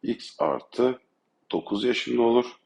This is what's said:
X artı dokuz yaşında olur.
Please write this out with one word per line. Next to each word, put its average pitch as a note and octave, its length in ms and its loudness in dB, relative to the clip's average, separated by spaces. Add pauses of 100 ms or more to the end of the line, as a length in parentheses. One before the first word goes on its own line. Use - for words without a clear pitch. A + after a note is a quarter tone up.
X - 360 -6
artı A2+ 600 0 (520)
dokuz G2+ 320 -4
yaşında A#2+ 380 0
olur. A#2+ 240 4 (200)